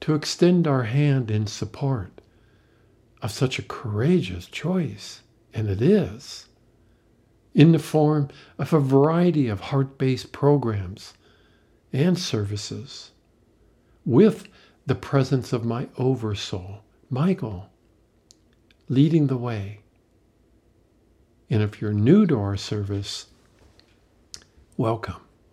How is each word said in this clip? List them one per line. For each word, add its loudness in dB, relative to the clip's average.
To -2
extend 2
our 0
hand 2
in 0
support -6
of -6
such -2
a -10
courageous -2
choice, -6
and -4
it -2
is, 0
in 8
the 6
form 0
of -4
a 4
variety 4
of -4
heart-based -2
programs 0
and 2
services, -8
with 4
the 0
presence -2
of -4
my -4
oversoul, -4
Michael, -4
leading 4
the -2
way. -8
And 0
if -4
you're -4
new 6
to 0
our -2
service, -8
welcome. -4